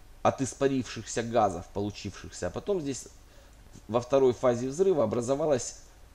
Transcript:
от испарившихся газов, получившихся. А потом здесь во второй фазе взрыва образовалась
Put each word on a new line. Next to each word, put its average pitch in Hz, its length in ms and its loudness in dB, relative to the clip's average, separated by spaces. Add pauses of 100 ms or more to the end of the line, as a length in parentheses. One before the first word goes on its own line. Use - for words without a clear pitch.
(240)
от 120 160 2
испарившихся 131 840 -2
газов, 107 520 0
получившихся. 101 720 -6
А - 20 -12
потом 196 300 -4
здесь 139 280 -6 (800)
во 113 120 0
второй 131 320 4
фазе 123 360 0
взрыва 156 360 2
образовалась 127 760 0 (340)